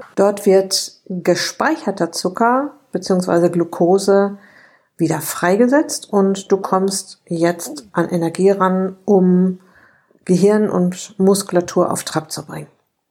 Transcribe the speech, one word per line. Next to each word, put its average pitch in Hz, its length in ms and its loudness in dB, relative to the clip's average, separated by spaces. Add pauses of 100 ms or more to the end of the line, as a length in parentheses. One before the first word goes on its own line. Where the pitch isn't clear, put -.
(160)
Dort 202 300 0
wird 190 640 2
gespeicherter 180 1040 -2
Zucker 240 640 -2 (180)
beziehungsweise 180 580 0
Glucose 196 880 0 (600)
wieder 156 240 -2
freigesetzt 247 920 0
und 196 400 0
du 196 60 4
kommst 190 680 -4
jetzt 175 680 -4
an 170 160 -2
Energie 175 420 0
ran, 190 540 -2
um 185 540 2 (680)
Gehirn 202 440 2
und 180 480 -4
Muskulatur 185 760 0
auf - 120 -4
Trab 156 260 -6
zu - 160 -10
bringen. 151 220 -14 (440)